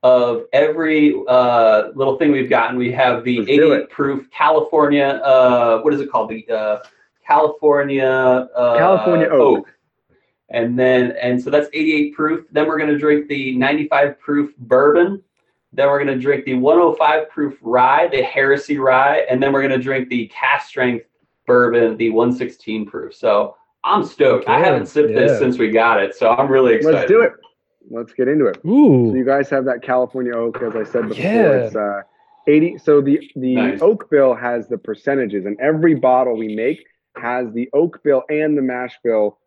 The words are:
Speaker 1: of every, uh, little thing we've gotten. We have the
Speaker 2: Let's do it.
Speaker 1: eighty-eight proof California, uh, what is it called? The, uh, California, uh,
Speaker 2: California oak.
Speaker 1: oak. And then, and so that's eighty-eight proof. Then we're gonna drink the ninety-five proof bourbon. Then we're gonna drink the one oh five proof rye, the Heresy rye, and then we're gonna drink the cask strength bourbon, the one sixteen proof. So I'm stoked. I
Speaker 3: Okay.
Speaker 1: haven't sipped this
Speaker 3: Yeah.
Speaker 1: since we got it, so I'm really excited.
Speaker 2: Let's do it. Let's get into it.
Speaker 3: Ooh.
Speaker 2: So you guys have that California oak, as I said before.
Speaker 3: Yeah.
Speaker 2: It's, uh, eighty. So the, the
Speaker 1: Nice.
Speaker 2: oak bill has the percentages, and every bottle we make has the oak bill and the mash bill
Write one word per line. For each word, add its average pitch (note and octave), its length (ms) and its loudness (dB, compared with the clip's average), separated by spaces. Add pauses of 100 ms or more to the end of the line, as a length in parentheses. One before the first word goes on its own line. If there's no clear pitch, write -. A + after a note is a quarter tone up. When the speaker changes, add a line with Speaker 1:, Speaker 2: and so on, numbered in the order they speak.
Speaker 1:
of A#2+ 460 2
every, D#3 480 0 (260)
uh, A#2+ 680 2
little C3+ 240 -2
thing D3+ 120 2
we've C3+ 180 -2
gotten. B2 280 0
We B2 140 -2 (120)
have A#2+ 200 0
the B2 160 -2
Speaker 2:
Let's G2+ 80 -4
do C3+ 60 0
it. D3 220 4
Speaker 1:
eighty-eight - 140 -6
proof C#3 420 -6
California, D3 760 0 (260)
uh, B2 500 2
what D3 100 0
is C#3 80 -4
it C#3 100 -8
called? A2 180 -4
The, A2 200 -10
uh, G#2+ 280 -4 (480)
California, C#3 1300 0
uh, B2 220 2
Speaker 2:
California F3 500 2
oak. C3 320 4
Speaker 1:
oak. - 140 -18 (760)
And A#2+ 300 -4
then, B2+ 320 2 (100)
and B2 200 -2
so D3 80 -8
that's D3 240 0
eighty-eight D3+ 420 -2
proof. D#3 360 -4
Then D3+ 160 0
we're D#3 120 -2
gonna D3+ 180 0
drink D3 300 0
the C3+ 300 -6
ninety-five C#3+ 640 0
proof D3 380 -4
bourbon. D3 640 2 (520)
Then C#3 160 0
we're C#3+ 100 0
gonna C#3 180 -4
drink C3+ 280 -2
the C3+ 100 -4
one D3 240 2
oh E3 140 2
five D#3 360 0
proof C#3+ 320 -6
rye, B2+ 460 2
the C3+ 160 -2
Heresy C#3 540 -2
rye, C3+ 520 2
and B2+ 140 0
then C#3 80 0
we're C#3 100 0
gonna C3+ 160 -2
drink B2+ 320 -6
the A#2+ 180 -6
cask C#3 420 -6
strength B2 360 -4 (400)
bourbon, A#2 520 2
the A2+ 140 -2
one A#2 200 2
sixteen A2 540 -8
proof. - 280 -14
So G#2 420 -2 (280)
I'm - 220 0
stoked. - 420 0
I C3 80 0
Speaker 3:
Okay. E3 100 2
Speaker 1:
haven't C3+ 220 0
sipped D3 260 -4
this A#2+ 200 2
Speaker 3:
Yeah. A#2 60 -2
Speaker 1:
since B2 200 -2
we A2 100 0
got A2+ 320 2
it, G2 140 -6
so - 160 0
I'm C3+ 180 0
really C3 260 4
excited. D#3 200 2
Speaker 2:
Let's F3 140 -2
do A3 120 6
it. - 120 0 (560)
Let's A#2 240 -12
get B2+ 140 -2
into C#3+ 200 2
it. F#2 180 -4
Speaker 3:
Ooh. E3+ 460 4
Speaker 2:
So A#2 60 -2
you B2+ 80 -2
guys C#3 240 0
have C3+ 160 -2
that B2 160 -4
California B2+ 520 -2
oak, A#2 280 -4
as A2+ 140 -6
I A2 80 -4
said A2+ 260 -4
before. G#2+ 140 -8
Speaker 3:
Yeah. G3+ 280 2
Speaker 2:
It's, A2 240 -2
uh, G2+ 260 -6 (460)
eighty. D#3 300 2
So D3 240 2
the, C#3 180 0 (160)
the B2+ 200 -2
Speaker 1:
Nice. B2 260 -2
Speaker 2:
oak G#3 280 0
bill C3+ 240 2
has A#2+ 360 -6
the A#2 80 -6
percentages, G#2+ 680 -6
and G2+ 140 -8
every D#3 360 0
bottle B2+ 420 0
we A2 180 -8
make B2 300 -4 (320)
has A#2+ 360 -8
the A#2+ 200 -6
oak D#3+ 300 -2
bill C3+ 260 0
and D3+ 280 -2
the C#3+ 40 -2
mash B2 420 -6
bill G#2+ 440 -2